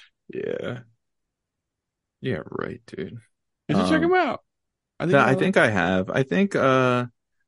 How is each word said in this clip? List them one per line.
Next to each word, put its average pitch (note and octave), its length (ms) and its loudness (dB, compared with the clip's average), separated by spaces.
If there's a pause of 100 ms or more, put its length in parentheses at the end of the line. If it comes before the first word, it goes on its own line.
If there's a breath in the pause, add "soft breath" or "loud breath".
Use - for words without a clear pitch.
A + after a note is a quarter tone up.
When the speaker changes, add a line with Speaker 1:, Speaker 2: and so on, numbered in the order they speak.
(280 loud breath)
Speaker 1:
Yeah. - 520 -8 (1400)
Yeah, A#2 240 -6
right, - 400 -10
dude. - 320 -12 (500)
Speaker 2:
You - 80 0
should - 140 2
check D#4 80 4
Speaker 1:
Um, D4+ 60 0
Speaker 2:
'em F4 100 2
out. E4 300 -2 (560)
I D3+ 60 -4
think E3+ 80 0
Speaker 1:
no, C#3 60 8
Speaker 2:
you'll A#2+ 80 4
Speaker 1:
I B2+ 40 4
Speaker 2:
like C3+ 80 2
Speaker 1:
think F#3 180 2
I D3 120 6
have. F#2 400 0
I C3+ 140 0
think, G3 320 0
uh, B2+ 500 2 (420)